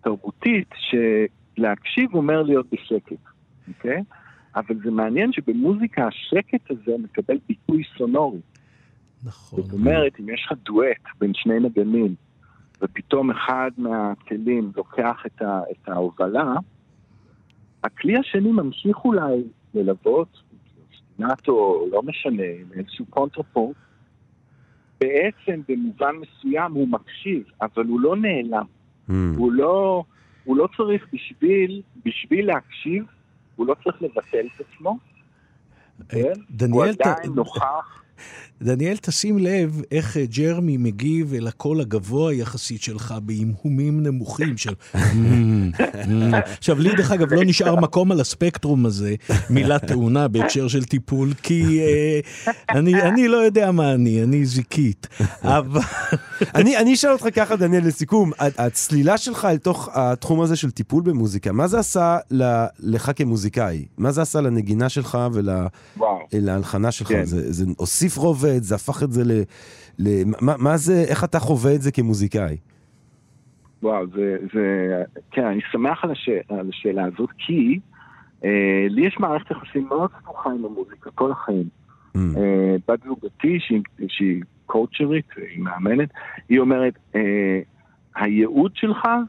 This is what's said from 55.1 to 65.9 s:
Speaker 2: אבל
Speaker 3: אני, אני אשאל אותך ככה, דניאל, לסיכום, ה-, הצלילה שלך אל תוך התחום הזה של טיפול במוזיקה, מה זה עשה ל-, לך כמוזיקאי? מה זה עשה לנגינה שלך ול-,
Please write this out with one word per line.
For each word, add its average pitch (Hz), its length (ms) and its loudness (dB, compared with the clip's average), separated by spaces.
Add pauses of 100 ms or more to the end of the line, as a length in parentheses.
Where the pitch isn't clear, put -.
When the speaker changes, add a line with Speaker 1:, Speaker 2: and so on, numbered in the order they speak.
Speaker 2:
אבל 139 380 2 (760)
Speaker 3:
אני, 247 220 6
אני 233 180 6
אשאל 285 180 2
אותך 262 220 0
ככה, 214 220 2
דניאל, 175 300 4
לסיכום, 165 520 2
ה-, 139 280 0
הצלילה 151 520 2
שלך 233 260 -6
אל 165 140 2
תוך - 360 -2
התחום 127 460 0
הזה 165 160 2
של 139 140 -2
טיפול - 320 0
במוזיקה, 107 500 0
מה 135 140 2
זה 208 120 2
עשה 175 400 2 (120)
ל-, 131 140 2 (340)
לך 110 380 -2
כמוזיקאי? 104 680 0 (140)
מה 127 140 2
זה 156 100 0
עשה 151 180 0
לנגינה 117 480 0
שלך 123 300 -4 (140)
ול-, 101 180 0 (460)